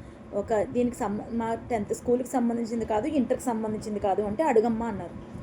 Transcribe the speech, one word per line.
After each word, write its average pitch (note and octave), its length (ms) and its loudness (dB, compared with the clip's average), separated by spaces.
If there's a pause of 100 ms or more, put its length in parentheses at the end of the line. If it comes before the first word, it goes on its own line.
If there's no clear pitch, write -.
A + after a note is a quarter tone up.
(340)
ఒక G3+ 280 0
దీనికి A#3+ 340 0
సంబ-, G#3 360 -4
మా A3+ 220 0
టెన్త్ A3+ 400 -2
స్కూల్కి B3 360 0
సంబంధించింది A#3 560 0
కాదు, A3 220 2
ఇంటర్కి B3+ 360 2
సంబంధించింది G#3+ 560 -2
కాదు" G3 220 2
అంటే, G#3 220 0
"అడుగమ్మా" A#3 440 4
అన్నారు. F#3+ 240 -6 (320)